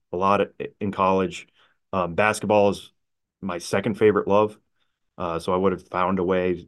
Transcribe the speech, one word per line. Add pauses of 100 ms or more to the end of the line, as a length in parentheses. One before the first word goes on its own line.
(120)
a
lot
at, (280)
in
college. (440)
Um,
basketball
is (480)
my
second
favorite
love. (580)
Uh,
so
I
would
have
found
a
way